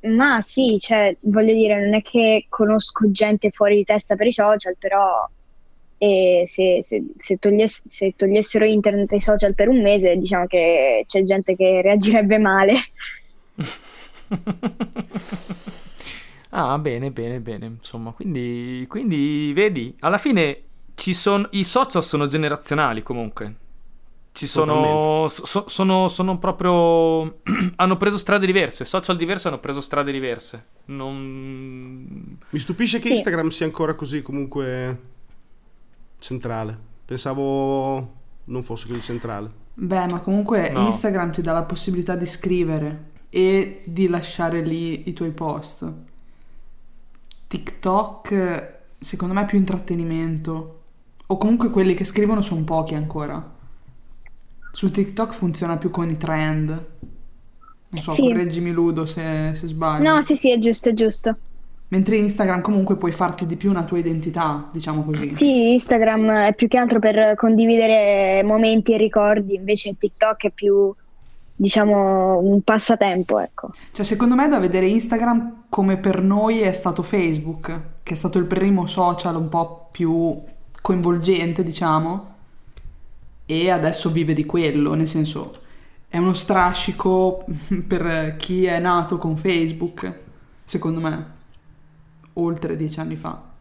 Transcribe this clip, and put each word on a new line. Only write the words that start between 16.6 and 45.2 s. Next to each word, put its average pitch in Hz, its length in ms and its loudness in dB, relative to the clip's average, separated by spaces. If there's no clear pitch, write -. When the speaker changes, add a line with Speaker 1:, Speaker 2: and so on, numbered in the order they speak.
Speaker 2:
bene, 135 320 -4
bene, 120 300 -6
bene, 110 260 -10
insomma, 113 440 -14
quindi, 123 760 -6
quindi 151 640 -2
vedi, 147 460 0
alla 175 180 0
fine 175 460 0
ci - 180 -4
son-, 202 380 2
i 196 120 0
social 247 400 0
sono 147 220 -2
generazionali 143 760 -2
comunque. 110 520 -8
Ci - 160 -8
sono, 151 260 0
Speaker 3:
Totalmente. 156 640 2
Speaker 2:
so-, - 100 -10
so-, 202 240 -4
sono, 185 380 2
sono 185 320 -2
proprio, 165 1040 2
<clears throat> 180 320 -2
hanno 185 220 2
preso 202 200 0
strade 196 300 0
diverse, 185 360 0
social 185 320 -2
diverse 175 320 -4
hanno 139 120 -6
preso 143 200 -6
strade 139 320 -4
diverse. 120 540 -8
Non 131 1500 -14
Speaker 3:
Mi 151 100 -6
stupisce 220 380 -4
che 233 120 -4
Speaker 1:
Sì. 285 60 2
Speaker 3:
Instagram 170 340 -2
sia 160 180 -4
ancora 156 260 -4
così 143 300 -8
comunque 131 800 -8
centrale. 113 580 -8
Pensavo 135 1080 -4
non 123 180 -8
fosse 113 240 -12
così 120 160 -8
centrale. 110 480 -8
Speaker 4:
Beh, 180 340 -2
ma 175 100 -4
comunque 202 520 0
Speaker 2:
No. 202 160 2
Speaker 4:
Instagram 190 440 -2
ti 175 100 -4
dà 165 100 -2
la 165 120 0
possibilità 175 520 -4
di 175 100 -4
scrivere 160 800 -2
e 185 560 0
di 175 220 0
lasciare 170 540 -2
lì 160 480 -6
i 170 40 -8
tuoi 165 180 -6